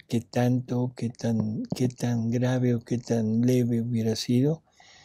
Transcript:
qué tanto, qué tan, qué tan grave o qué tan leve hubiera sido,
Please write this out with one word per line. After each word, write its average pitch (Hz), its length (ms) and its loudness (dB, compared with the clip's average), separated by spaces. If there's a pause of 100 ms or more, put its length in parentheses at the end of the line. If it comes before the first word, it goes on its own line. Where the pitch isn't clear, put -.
qué 113 140 0
tanto, 123 760 0
qué 117 140 -4
tan, 113 540 -2 (120)
qué 123 140 0
tan 117 400 -2
grave 123 460 0
o 117 40 -4
qué 120 180 -4
tan 113 440 0
leve 120 400 2
hubiera 113 340 0
sido, 131 480 0 (420)